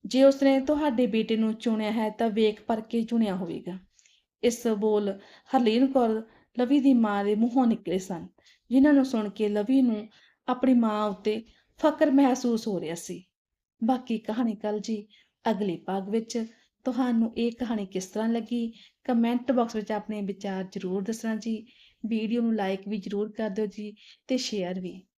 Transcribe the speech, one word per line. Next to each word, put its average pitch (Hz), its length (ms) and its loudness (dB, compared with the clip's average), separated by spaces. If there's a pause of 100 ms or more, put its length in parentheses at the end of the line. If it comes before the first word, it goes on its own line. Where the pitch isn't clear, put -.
ਜੇ 262 180 4
ਉਸਨੇ 269 360 6
ਤੁਹਾਡੇ 269 480 0
ਬੇਟੇ 220 300 0
ਨੂੰ 220 160 0
ਚੁਣਿਆ 220 380 -2
ਹੈ 220 180 -2
ਤਾਂ 233 200 -2
ਵੇਖ 214 320 0
ਪਰਖ 220 260 -6
ਕੇ 233 160 -2
ਚੁਣਿਆ 226 320 0
ਹੋਵੇਗਾ।" 175 440 -8 (640)
ਇਸ 240 240 0
ਬੋਲ 208 520 0 (360)
ਹਰਲੀਨ 247 360 4
ਕੌਰ 226 360 0 (320)
ਲਵੀ 262 200 2
ਦੀ 269 140 6
ਮਾਂ 208 320 2
ਦੇ 208 100 2
ਮੂੰਹੋਂ 240 320 2
ਨਿਕਲੇ 190 320 0
ਸਨ, 180 280 -8 (420)
ਜਿਨ੍ਹਾਂ 269 240 6
ਨੂੰ 269 120 6
ਸੁਣ 220 240 -2
ਕੇ 208 200 -2
ਲਵੀ 208 320 2
ਨੂੰ 220 260 0 (400)
ਆਪਣੀ 254 260 2
ਮਾਂ 214 360 2
ਉੱਤੇ 214 360 -4 (320)
ਫਖਰ 302 340 4
ਮਹਿਸੂਸ 247 560 2
ਹੋ 190 120 -4
ਰਿਹਾ 156 160 -6
ਸੀ। - 280 -12 (600)
ਬਾਕੀ 254 340 0
ਕਹਾਣੀ 220 380 -4
ਕੱਲ੍ਹ 214 240 -4
ਜੀ 214 280 -6 (420)
ਅਗਲੇ 190 280 -2
ਭਾਗ 190 320 -6
ਵਿੱਚ। 226 360 -4 (380)
ਤੁਹਾਨੂੰ 233 540 0
ਇਹ 233 140 -2
ਕਹਾਣੀ 220 340 -6
ਕਿਸ 185 200 -8
ਤਰ੍ਹਾਂ 220 240 -4
ਲੱਗੀ, 233 420 -4 (340)
ਕੁਮੈਂਟ 240 460 0
ਬਾਕਸ 233 240 2
ਵਿੱਚ 214 160 -4
ਆਪਣੇ 208 300 -6
ਵਿਚਾਰ 190 420 -6
ਜ਼ਰੂਰ 185 380 -6
ਦੱਸਣਾ 220 340 -6
ਜੀ। 220 320 -6 (380)
ਵੀਡੀਓ 220 360 -2
ਨੂੰ 226 140 0
ਲਾਈਕ 196 320 -2
ਵੀ 214 100 -4
ਜ਼ਰੂਰ 208 340 -4
ਕਰ 220 180 -6
ਦਿਓ 214 160 -4
ਜੀ 208 300 -12 (320)
ਤੇ 254 100 0
ਸ਼ੇਅਰ 190 440 -4
ਵੀ। 185 260 -12 (100)